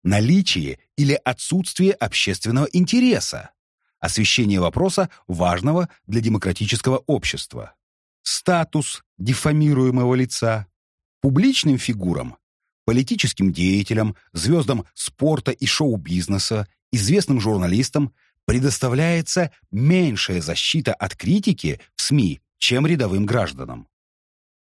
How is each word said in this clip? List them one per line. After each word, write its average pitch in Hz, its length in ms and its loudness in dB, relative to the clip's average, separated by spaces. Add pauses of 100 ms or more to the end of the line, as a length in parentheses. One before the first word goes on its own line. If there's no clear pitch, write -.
Наличие 101 760 2 (160)
или 143 160 2
отсутствие 180 800 -2
общественного 117 800 -2
интереса. 214 760 0 (480)
Освещение 101 600 0
вопроса, 170 500 0 (180)
важного 90 640 0 (160)
для 113 160 -2
демократического 110 840 -2
общества. - 680 -6 (480)
Статус - 800 -2 (160)
диффамируемого 127 960 2
лица. 117 520 -2 (540)
Публичным 151 560 2
фигурам, 87 600 -4 (500)
политическим 113 680 0
деятелям, 101 640 0 (160)
звёздам 120 600 0
спорта - 560 -2
и 131 160 -4
шоу-бизнеса, 101 1000 -2 (260)
известным 127 480 2
журналистам 107 760 0 (320)
предоставляется 143 1040 0 (180)
меньшая 123 680 2
защита 82 540 -2
от - 200 -6
критики 135 680 0 (140)
в - 80 -8
сми, 104 380 0 (160)
чем 131 300 0
рядовым 104 400 0
гражданам. 67 600 -4 (880)